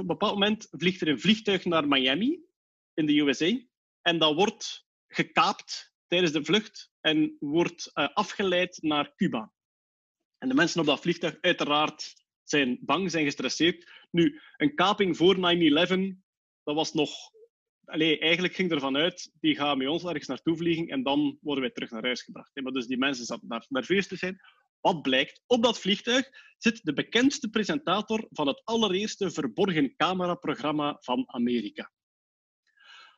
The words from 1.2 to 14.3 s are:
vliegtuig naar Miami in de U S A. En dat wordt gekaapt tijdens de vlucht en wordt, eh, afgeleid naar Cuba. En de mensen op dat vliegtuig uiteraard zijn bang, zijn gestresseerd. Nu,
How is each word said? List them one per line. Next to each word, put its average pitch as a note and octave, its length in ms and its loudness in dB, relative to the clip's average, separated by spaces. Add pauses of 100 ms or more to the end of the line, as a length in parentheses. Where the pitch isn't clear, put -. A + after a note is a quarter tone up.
vliegtuig G3 440 2
naar D#3+ 240 0
Miami C#3+ 520 2 (540)
in D#3 120 0
de D3 80 4
U D3 200 4
S - 80 -4
A. A3 160 2 (440)
En E3+ 160 0
dat D#3 160 4
wordt - 520 -2 (220)
gekaapt - 840 -2 (120)
tijdens F3 260 0
de D3+ 120 -2
vlucht - 460 -2 (100)
en D#3 380 0
wordt, E3 540 -2
eh, D#3 200 -2
afgeleid F3+ 680 -2
naar D3+ 320 -2
Cuba. B2 380 -2 (840)
En C3 100 -6
de B2+ 60 0
mensen E3 260 2
op D3+ 60 0
dat C#3 140 2
vliegtuig E3+ 400 -4
uiteraard D3+ 720 0 (280)
zijn C3 380 0
bang, E3 300 -2
zijn D#3 140 -2
gestresseerd. C#3+ 680 -2 (200)
Nu, E3+ 300 2 (160)